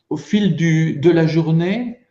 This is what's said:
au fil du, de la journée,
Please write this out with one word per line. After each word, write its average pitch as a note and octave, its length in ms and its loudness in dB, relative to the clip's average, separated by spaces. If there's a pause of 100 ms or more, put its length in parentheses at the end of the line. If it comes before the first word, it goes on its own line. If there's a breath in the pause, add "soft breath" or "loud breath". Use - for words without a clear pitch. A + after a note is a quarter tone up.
(100)
au D3+ 80 -6
fil F#3+ 380 -2
du, D#3+ 400 0
de C#3+ 140 2
la E3 160 4
journée, E3 760 -2 (100)